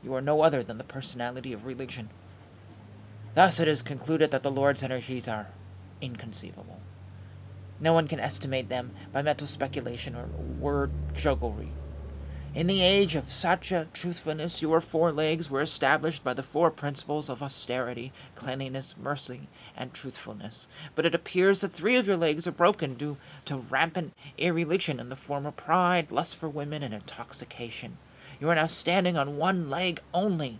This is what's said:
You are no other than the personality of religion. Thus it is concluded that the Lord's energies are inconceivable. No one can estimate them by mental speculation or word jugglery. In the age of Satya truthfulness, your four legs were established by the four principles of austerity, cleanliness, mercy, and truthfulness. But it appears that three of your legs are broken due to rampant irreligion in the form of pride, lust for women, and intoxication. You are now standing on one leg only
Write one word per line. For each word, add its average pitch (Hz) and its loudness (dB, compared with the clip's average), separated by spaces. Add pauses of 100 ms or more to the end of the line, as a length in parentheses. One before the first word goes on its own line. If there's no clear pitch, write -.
You 131 -4
are 131 -2
no 151 4
other 143 6
than 113 -8
the 113 -8
personality 127 -6
of 107 -8
religion. 123 -8 (1200)
Thus 175 8
it 165 4
is 151 2
concluded 151 2
that 131 0
the 139 2
Lord's 139 2
energies 127 -4
are 107 -4 (520)
inconceivable. 98 -10 (1000)
No 160 6
one 160 6
can 147 -2
estimate 131 -2
them 123 -2 (200)
by 135 0
mental 147 0
speculation 123 -4
or 120 -8 (320)
word 143 0 (240)
jugglery. 123 0 (840)
In 160 0
the 190 4
age 190 8
of 139 0
Satya - 2
truthfulness, 165 -4
your 160 6
four 165 2
legs 156 2
were 139 2
established 151 2
by 127 0
the 135 -4
four 160 4
principles 147 -4
of 131 -6
austerity, 123 -4 (220)
cleanliness, 131 -6
mercy, 139 -6 (280)
and 127 -10
truthfulness. 113 -12 (280)
But 156 2
it 165 2
appears 190 4
that 196 -4
three 220 2
of 233 4
your 196 4
legs 165 2
are 175 -4
broken 175 4
due 143 -4 (260)
to 143 -6
rampant 156 0 (240)
irreligion 165 0
in 120 -8
the 131 -8
form 143 -4
of 151 -8
pride, 175 4
lust - -2
for 160 -6
women, 147 -4
and 120 -4
intoxication. - -12 (420)
You 147 2
are 170 6
now 156 6
standing 180 4
on 143 0
one 165 2
leg 175 -2 (100)
only 165 0